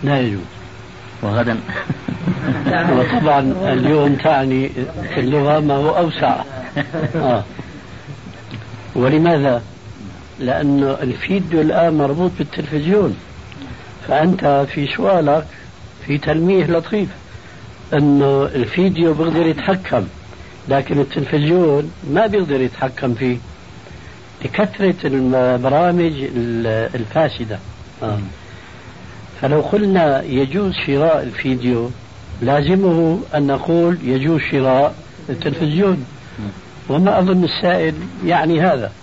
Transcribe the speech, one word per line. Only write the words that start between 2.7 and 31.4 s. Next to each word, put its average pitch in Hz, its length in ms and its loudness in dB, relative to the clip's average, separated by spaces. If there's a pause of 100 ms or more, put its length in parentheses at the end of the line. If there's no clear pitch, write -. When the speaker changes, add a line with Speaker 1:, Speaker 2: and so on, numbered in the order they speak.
Speaker 1:
وطبعا 139 560 2 (200)
اليوم 143 420 4
تعني 135 540 2 (440)
في - 60 -2
اللغة 143 400 2
ما 151 140 2
هو 143 240 2
أوسع. 151 440 2 (760)
آه. 127 280 0 (1500)
ولماذا؟ 139 680 4 (760)
لأنه 139 640 2
الفيديو 156 600 0
الآن 160 360 4
مربوط 160 400 2
بالتلفزيون، 151 800 0 (920)
فأنت 143 680 4
في 143 140 -2
سؤالك 156 580 2 (600)
في 147 120 -2
تلميح 160 520 2
لطيف، 170 400 0 (840)
أنه 143 640 4
الفيديو 165 580 2
بيقدر 160 340 2
يتحكم، 147 600 0 (640)
لكن 139 300 2
التلفزيون 151 920 2 (220)
ما 180 140 4
بيقدر 175 340 0
يتحكم 127 520 -2
فيه 123 240 0 (1080)
لكثرة 196 500 0 (100)
البرامج 135 1080 2 (220)
ال-، 113 600 -2
الفاسدة. 117 640 -2 (440)
آه. 107 140 -4 (1200)
فلو 139 200 2
قلنا 185 640 2
يجوز 147 500 0 (140)
شراء 147 360 2
الفيديو 123 680 -2 (520)